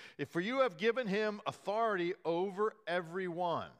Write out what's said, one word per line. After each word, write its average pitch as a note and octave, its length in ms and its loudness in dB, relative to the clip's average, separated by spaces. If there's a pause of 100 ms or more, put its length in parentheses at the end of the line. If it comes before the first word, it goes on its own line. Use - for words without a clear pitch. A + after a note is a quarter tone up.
(180)
"If C#3+ 120 -4
for E3 100 -2
you A#3+ 200 0
have A3 180 2
given A3+ 300 2
him G#3 400 0
authority G3 680 0 (100)
over F#3+ 520 0 (100)
everyone, E3+ 960 -2